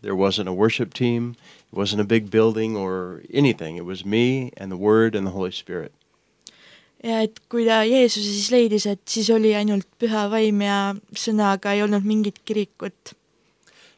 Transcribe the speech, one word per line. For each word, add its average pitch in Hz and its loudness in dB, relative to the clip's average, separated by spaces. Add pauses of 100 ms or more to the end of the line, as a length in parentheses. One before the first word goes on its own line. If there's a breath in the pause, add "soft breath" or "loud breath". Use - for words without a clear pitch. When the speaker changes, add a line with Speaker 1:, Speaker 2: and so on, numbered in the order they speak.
Speaker 1:
there 101 -6
wasn't 95 0
a 92 -4
worship 110 0
team, 120 -2 (380 loud breath)
it - -14
wasn't 101 -2
a 104 0
big 107 0
building 110 2
or 92 -6 (100)
anything. 104 2
It 87 -10
was 92 -10
me 123 0
and 95 -12
the 92 -8
Word 107 4
and 98 -2
the 90 -4
Holy 92 -4
Spirit. - -10 (1120 loud breath)
Speaker 2:
Ja 226 -2
et 220 -2 (120)
kui 233 0
ta 220 4
Jeesuse 220 2
siis 202 -4
leidis, 220 2
et 202 -4
siis 214 -2
oli 220 4
ainult 208 0 (160)
Püha 214 -2
Vaim 214 2
ja 202 0 (180)
sõna, 214 0
aga 202 -2
ei 208 0
olnud 208 0
mingit 214 0 (100)
kirikut. - -8 (840 soft breath)